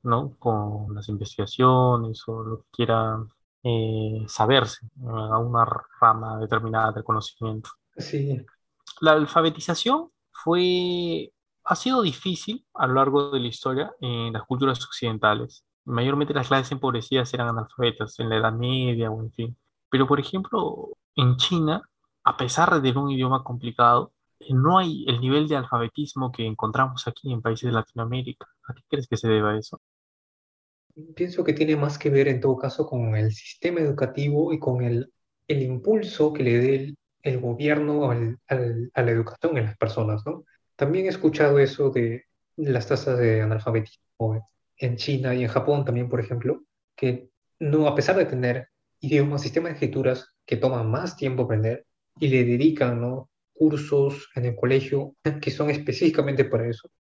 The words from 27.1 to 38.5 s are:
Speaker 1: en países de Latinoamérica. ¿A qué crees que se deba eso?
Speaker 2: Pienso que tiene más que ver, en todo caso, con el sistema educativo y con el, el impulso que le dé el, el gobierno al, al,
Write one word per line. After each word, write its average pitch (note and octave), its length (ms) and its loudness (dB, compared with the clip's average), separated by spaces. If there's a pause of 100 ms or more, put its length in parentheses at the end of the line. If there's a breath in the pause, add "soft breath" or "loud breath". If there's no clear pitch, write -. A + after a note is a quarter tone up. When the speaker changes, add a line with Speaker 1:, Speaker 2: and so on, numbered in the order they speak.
Speaker 1:
en A2+ 100 -4
países A#2 260 -2
de A#2+ 60 0
Latinoamérica. A#2 720 -6 (200)
¿A B2 60 -12
qué - 160 -16
crees C#3 180 -4
que A2+ 100 -2
se A2+ 100 -2
deba G#2+ 300 2
eso? - 240 -10 (1300)
Speaker 2:
Pienso F3+ 280 -2
que D3+ 100 2
tiene D3+ 220 2
más C#3+ 220 -2
que D3 120 -2
ver, C#3 200 6
en B2 100 0
todo C3 180 2
caso, D3 280 -4
con A2+ 300 -2
el A2 180 2
sistema E3+ 480 -4
educativo D3 720 0
y D3+ 60 -2
con B2 220 0
el, A#2+ 300 -2 (360)
el C#3 140 0
impulso D#3 720 0
que D3 120 -2
le A#2+ 160 4
dé C3+ 160 4
el, C#3+ 220 -6 (240)
el B2+ 200 -2
gobierno D3 680 0
al, A#2 360 -2
al, A#2+ 460 -2